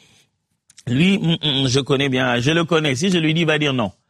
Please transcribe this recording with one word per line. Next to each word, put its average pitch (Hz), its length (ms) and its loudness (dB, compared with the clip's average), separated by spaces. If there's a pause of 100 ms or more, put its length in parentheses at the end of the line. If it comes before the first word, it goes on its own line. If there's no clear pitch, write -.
(880)
lui, 170 300 2
mm, 160 240 0
mm, 135 260 0
je 127 120 0
connais 139 300 0
bien, 127 300 0
je 123 120 0
le 170 120 2
connais. 156 320 0
Si 160 140 -2
je 180 80 2
lui 160 160 0
dis, 165 80 0
il 160 60 0
va 151 100 2
dire 147 160 -2
non. 110 180 -2 (180)